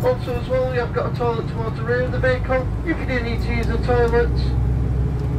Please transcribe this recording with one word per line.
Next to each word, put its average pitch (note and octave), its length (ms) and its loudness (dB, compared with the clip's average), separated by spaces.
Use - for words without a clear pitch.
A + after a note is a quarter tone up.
Also B4+ 320 0
as B4 120 -4
well, B4 220 0
we B4+ 80 -2
have A#4 160 -2
got A#3 180 -2
a - 60 -4
toilet A#3 320 0
towards A3+ 260 -4
the - 80 -4
rear A#3+ 180 0
of B3+ 100 0
the B3+ 80 -2
vehicle. B3+ 480 2
If D4+ 140 0
you C#4 60 -4
do B3+ 180 0
need A#3 180 -2
to A#3+ 140 0
use A#3 100 0
the A#3 140 0
toilet, A3+ 500 4